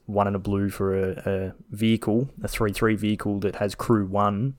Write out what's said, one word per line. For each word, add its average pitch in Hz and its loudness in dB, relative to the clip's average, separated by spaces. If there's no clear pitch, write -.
one 101 2
and 98 0
a - 0
blue 98 0
for 95 -2
a, 95 -2
a 95 -2
vehicle, 113 2
a - -4
three 107 -2
three 110 2
vehicle 104 -2
that 95 -2
has 101 -2
crew 110 4
one 101 0